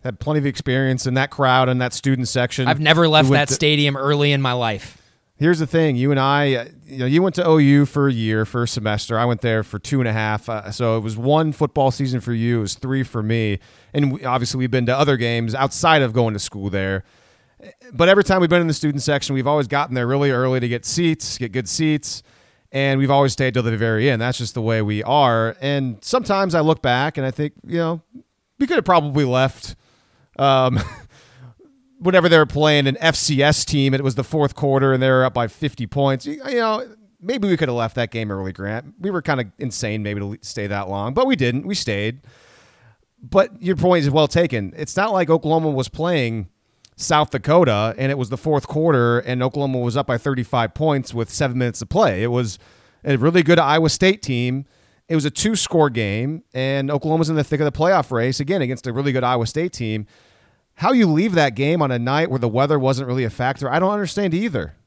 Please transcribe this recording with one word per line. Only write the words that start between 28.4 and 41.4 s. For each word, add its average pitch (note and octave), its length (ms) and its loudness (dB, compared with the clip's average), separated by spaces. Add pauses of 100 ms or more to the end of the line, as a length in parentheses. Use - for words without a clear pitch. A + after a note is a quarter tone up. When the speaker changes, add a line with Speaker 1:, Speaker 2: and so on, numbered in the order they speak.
Speaker 1:
we C4+ 80 0
could E4 120 0
have F#3+ 80 0
probably D3 400 2
left, B2+ 500 -2 (640)
um, C3 400 2 (600)
<laughs> - 600 -20
whenever F3+ 300 4
they E3 100 8
were D3+ 80 4
playing D3 400 2
an C3+ 120 -2
F D#3+ 160 2
C C#3 280 0
S D3 200 4
team, C3+ 300 2
and C3+ 60 0
it C#3 40 -4
was B2 120 -2
the B2+ 80 -2
fourth D3 320 0
quarter, C3+ 380 2
and C3 100 0
they C3 60 2
were C3 140 4
up B2+ 120 -2
by A#2+ 120 -2
fifty B2 380 -8
points. C3+ 400 -2
You, D#3 220 -10
you C4+ 80 -4
know, A3+ 320 -2 (340)
maybe G#3 260 -4
we F3 100 2
could D#3 100 -2
have B2 80 -4
left A2+ 200 -4
that A#2 140 -2
game A2 220 -6
early, F#2+ 220 -6
Grant. A2 460 -10
We F#3+ 120 -4
were F3 100 -4
kinda B2+ 380 -4
insane G#2+ 420 -6
maybe G#2 180 -6
to G2+ 60 -6
le-, G2+ 160 -10
stay - 240 -8
that G2 240 -6
long, G2+ 240 -6
but B3 140 0
we C4+ 80 2
didn't. B2+ 320 -2